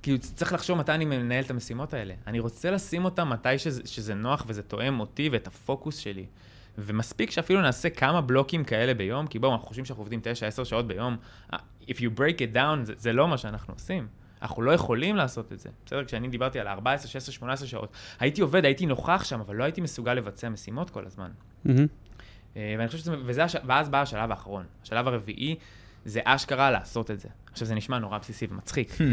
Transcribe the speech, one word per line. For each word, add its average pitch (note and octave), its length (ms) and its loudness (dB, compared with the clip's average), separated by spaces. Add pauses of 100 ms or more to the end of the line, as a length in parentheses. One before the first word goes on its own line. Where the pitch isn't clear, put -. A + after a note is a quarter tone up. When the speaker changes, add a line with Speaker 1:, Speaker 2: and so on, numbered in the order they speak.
Speaker 1:
כאילו, C#3 180 2
צ-, - 140 -8
צריך E3+ 200 -2
לחשוב F3 240 0
מתי D#3 140 2
אני D#3+ 140 2
מנהל B2+ 380 0
את C3 80 -6
המשימות B2 420 -6
האלה. G#2 200 -6 (140)
אני A2+ 120 -2
רוצה A#2 320 -2
לשים F#3 340 0
אותם F3 240 0
מתי B2+ 280 2
שזה, C3+ 280 -2
שזה G#2+ 280 -6
נוח A#2+ 340 0
וזה G#2 160 -4
תואם A#2+ 360 -2
אותי C#3 320 -2
ואת A#2 160 -2
הפוקוס C3+ 500 -6
שלי. G2 280 -8 (520)
ומספיק G#2+ 540 -2
שאפילו F#3 300 4
נעשה C3+ 280 4
כמה D3 320 4
בלוקים C#3 420 4
כאלה A#2+ 300 2
ביום, A#2 340 0
כי A#2 120 -6
בואו, C3 140 6
אנחנו A#2 140 -2
חושבים B2 180 -10
שאנחנו A#2+ 160 -10
עובדים A2 220 -6
תשע, A#2 240 -2
עשר A#2 160 -4
שעות A#2 240 0
ביום. A2+ 300 -2 (360)
אה, - 40 -4 (300)
if B2+ 80 -4
you A#2 220 0
break D#3 200 4
it A2+ 180 -2
down, C#3+ 280 4
זה, G#2+ 140 -6
זה A2+ 160 0
לא C#3 140 6
מה D#3 100 2
שאנחנו G#2+ 360 -8
עושים. D#3 340 -6 (340)
אנחנו A2 200 -6
לא B2+ 100 6
יכולים D#3+ 440 4
לעשות B2+ 380 -2
את G2 60 -14
זה. G2 100 -14 (160)
בסדר? C3+ 200 -4
כשאני A#2 220 -4
דיברתי B2+ 320 -2
על G2+ 80 -4
ארבע G2+ 260 0
עשרה, C#3 160 -2
שש - 60 -12
עשרה, C3 180 -8
שמונה B2 200 -4
עשרה C3+ 140 -6
שעות, A#2 220 -6 (300)
הייתי D3 220 4
עובד, E3 240 6
הייתי C#3 200 4
נוכח E3 380 2
שם, A#2+ 160 -4
אבל G#2 160 -6
לא A#2 80 0
הייתי E3 180 0
מסוגל B2 320 -2
לבצע A#2 360 -4
משימות A2+ 400 -6
כל G2 160 -8
הזמן. F#2+ 240 -12 (360)
Speaker 2:
מהמם. C#3 220 8 (720)
Speaker 1:
אה, G#2+ 200 -4
ואני A#2 100 0
חושב D#3+ 120 -6
שזה, D#3+ 160 -2 (100)
וזה B2 180 2
הש-, E3+ 120 0 (100)
ואז C#3+ 240 4
בא C#3 120 4
השלב A2+ 300 -2
האחרון. G2 320 -6 (200)
השלב A#2+ 240 0
הרביעי, A#2+ 480 -2 (500)
זה A2 180 -2
אשכרה C3+ 480 4
לעשות A2 400 -2
את G2+ 80 -4
זה. - 100 -12 (220)
עכשיו, - 160 -6
זה A2 80 0
נשמע A#2+ 240 -2
נורא G#2 180 -4
בסיסי G#2 340 -8
ומצחיק, A2 400 -4
Speaker 3:
Hmm. - 100 -2 (120)